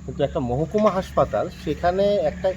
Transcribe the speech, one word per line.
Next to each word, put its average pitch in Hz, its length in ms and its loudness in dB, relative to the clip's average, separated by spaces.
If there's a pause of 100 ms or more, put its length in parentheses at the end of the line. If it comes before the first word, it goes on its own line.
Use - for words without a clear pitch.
কিন্তু 131 180 -4
একটা 139 160 0
মহকুমা 151 520 2
হাসপাতাল, 170 580 0 (140)
সেখানে 185 520 2
একটা 185 420 0